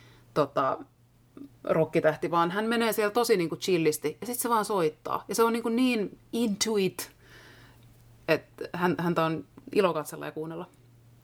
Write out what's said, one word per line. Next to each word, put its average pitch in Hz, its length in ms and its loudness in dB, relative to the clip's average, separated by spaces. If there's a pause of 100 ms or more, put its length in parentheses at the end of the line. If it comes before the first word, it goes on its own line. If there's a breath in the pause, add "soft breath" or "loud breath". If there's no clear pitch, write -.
(340 soft breath)
tota, 139 440 0 (840)
rokkitähti, 156 680 2
vaan 170 200 2
hän 208 140 -2
menee 226 280 0
siellä 208 180 2
tosi 233 260 2
niinku 165 200 0
chillisti 160 640 0
ja 202 60 -12
sit 240 120 -8
se 240 100 -2
vaan 220 160 2
soittaa. 175 640 -2
Ja 202 60 -4
se 226 80 4
on 233 100 4
niinku 233 160 -2
niin 233 500 0 (140)
into 220 440 0
it, - 340 -2 (1160 loud breath)
että - 440 -2
hän, 175 260 0
häntä 170 260 0
on 160 200 -2 (300)
ilo 190 200 2
katsella 151 320 -8
ja 151 60 -10
kuunnella. 165 340 -10 (580)